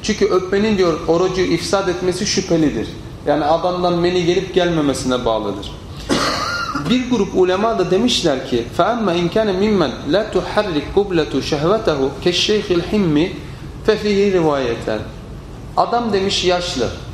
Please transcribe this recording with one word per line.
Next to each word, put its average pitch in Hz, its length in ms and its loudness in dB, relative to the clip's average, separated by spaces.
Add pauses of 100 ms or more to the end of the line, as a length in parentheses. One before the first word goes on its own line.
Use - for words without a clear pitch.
Çünkü 202 220 0
öpmenin 196 520 2
diyor 170 300 2
orucu 175 340 2
ifsad 180 460 0
etmesi 180 380 -2
şüphelidir. 156 640 0 (400)
Yani 147 180 2
adamdan 175 480 2
meni 175 320 2
gelip 175 280 0
gelmemesine 143 720 0
bağlıdır. 104 460 -2 (1160)
Bir 240 200 2
grup 214 260 2
ulema 190 440 2
da 175 120 0
demişler 180 560 2
ki 120 160 0 (140)
فَأَمَّا 214 380 2
اِنْ 175 140 0
كَانَ 214 200 2 (100)
مِمَّنْ 190 320 2 (200)
لَا 196 200 2
تُحَرِّكْ 180 520 0 (120)
قُبْلَةُ 180 460 0
شَهْوَتَهُ 151 680 0 (160)
كَالشَّيْخِ 190 380 2 (160)
الْحِمِّ 170 500 2 (580)
فَفِيهِ 202 520 2
رِوَايَةً. 123 580 0 (800)
Adam 233 360 2
demiş 190 320 0
yaşlı. 175 440 0 (240)